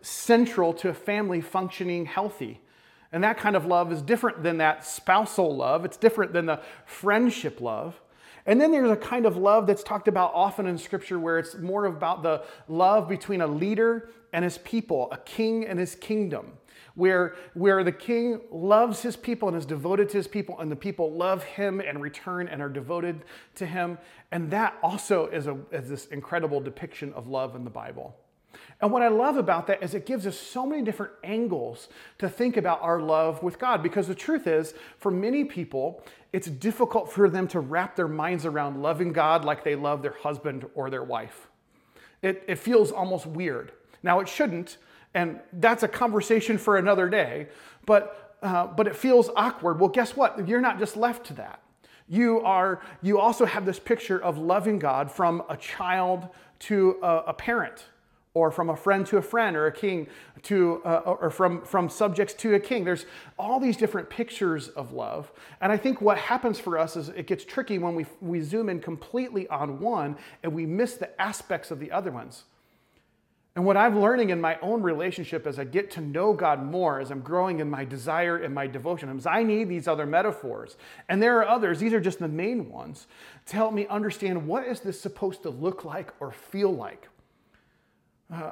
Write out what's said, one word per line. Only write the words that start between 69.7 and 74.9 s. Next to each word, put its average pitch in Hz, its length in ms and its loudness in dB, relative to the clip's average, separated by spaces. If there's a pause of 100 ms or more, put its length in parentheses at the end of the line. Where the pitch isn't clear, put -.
one 165 380 -2 (260)
and 165 100 -4
we 165 120 -4
miss 214 300 -2
the - 240 -8
aspects 196 520 -6
of 143 80 -8
the 147 120 -12
other 180 200 -4
ones. 123 320 -14 (1120)
And 180 80 -2
what 196 140 4
I'm 208 240 6
learning 226 300 4
in 170 100 -2
my 160 180 0
own 214 220 -2
relationship 165 640 -4